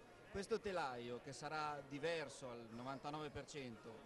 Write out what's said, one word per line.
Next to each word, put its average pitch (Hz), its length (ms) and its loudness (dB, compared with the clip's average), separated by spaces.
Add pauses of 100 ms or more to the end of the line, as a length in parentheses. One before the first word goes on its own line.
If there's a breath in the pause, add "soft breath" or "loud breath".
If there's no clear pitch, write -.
(320)
Questo 202 280 4
telaio 127 640 2
che 143 100 -6
sarà 151 560 2
diverso 143 600 2
al 120 220 -4
novantanove 139 580 0
per 135 160 -4
cento, 113 600 -6